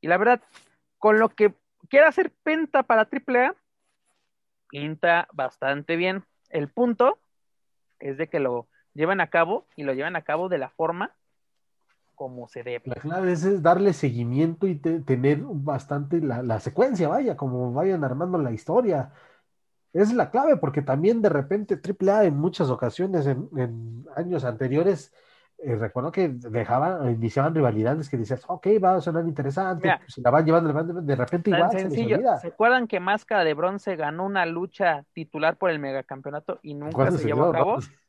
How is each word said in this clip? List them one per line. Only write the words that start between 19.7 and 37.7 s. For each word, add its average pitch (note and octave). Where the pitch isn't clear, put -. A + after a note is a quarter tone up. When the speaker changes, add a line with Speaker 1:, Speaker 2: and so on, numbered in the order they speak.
Speaker 2:
Esa F#3
es G#3+
la A#3+
clave, C#4
porque C#3+
también D#3
de G3+
repente F3+
triple F#3+
A G#3+
en D#3+
muchas D#3
ocasiones, D3
en, C#3+
en A#2
años E3+
anteriores, C3+
eh, C#3
recuerdo A#2+
que F3+
dejaban, B2
iniciaban A#2
rivalidades C3
que C3+
decías, A#2
"Ok, F3+
va F#3
a F3
sonar E3
interesante", D#3
Speaker 1:
Mira, F#3
Speaker 2:
pues, -
se C3
la B2
van D3+
llevando, D#3+
la D3
van, E3+
de C#3
repente E3
Speaker 1:
tan F3
Speaker 2:
igual F3
se G3
les F#3+
Speaker 1:
sencillo, A3
Speaker 2:
olvida. G#3+
Speaker 1:
¿se E3+
acuerdan A#3+
que G3
Máscara G3
de D#3
Bronce F#3
ganó D#3
una G3
lucha E3+
titular D#3+
por F#3
el D#3
megacampeonato C#3
y D3+
nunca D3
Speaker 2:
¿Cuándo D3+
Speaker 1:
se C#3
Speaker 2:
se -
Speaker 1:
llevó D3
a -
Speaker 2:
llevó F3
a E3
Speaker 1:
cabo? G#3+